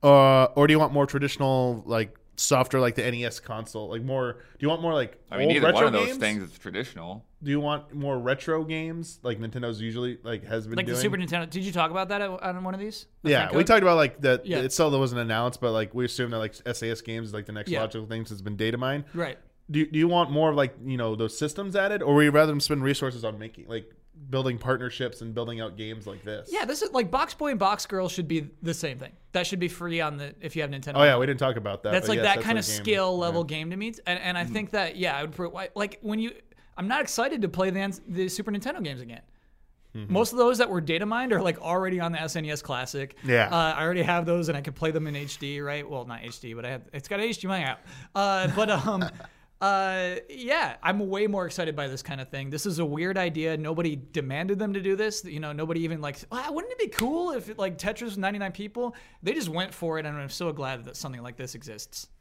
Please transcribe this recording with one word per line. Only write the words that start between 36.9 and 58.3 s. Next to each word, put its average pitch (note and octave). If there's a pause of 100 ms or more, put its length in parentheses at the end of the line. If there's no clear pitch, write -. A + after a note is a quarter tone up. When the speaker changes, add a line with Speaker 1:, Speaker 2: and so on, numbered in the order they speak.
Speaker 3:
excited C4+
to F#3+
play F#3
the, G3
the F#3
Super G3+
Nintendo C#4
games C3+
again. A#2 (760)
Speaker 1:
Mm-hmm. G#2+
Speaker 3:
Most A3
of A#3+
those B3
that A#3+
were F3+
data E3
mined A#3+
are, F#3
like, E3+
already F#3
on E3+
the D#3+
S D#3+
N D#3+
E D3+
S D3+
Classic. C3+
Speaker 1:
Yeah. A#2+
Speaker 3:
Uh, D#3+
I C#3+
already F3
have F3
those, E3+
and D#3
I C#3+
could C#3+
play D#3+
them D#3
in D3
H C#3+
D, C#3+
right? C#3+
Well, C3
not A#2+
H A#2
D, A2+
but A#2
I B2
had, C3 (100)
it's C#3
got G3
an G#3+
H A#3
D F#3
M -
I F#3
out. C3 (360)
Uh, G3
but, G#3
um, F#3+ (280)
Speaker 1:
<laughs> -
Speaker 3:
uh, F#3+ (120)
yeah, A#3
I'm G3
way G3
more G3
excited E3
by C#3+
this C3+
kind C#3
of C3
thing. C#3
This D3+
is E3+
a E3+
weird D#3+
idea. D#3+
Nobody D#3 (140)
demanded D#3+
them G3+
to G3
do G3
this. G#3
You D3+
know, D3+
nobody D#3+
even, D#3+
like, C#3+ (120)
"Wow, C4+
wouldn't F#4
it B4+
be A#4
cool D#4+
if, G#3+
like, F#3+
Tetris A3
was G#3+
ninety-nine G3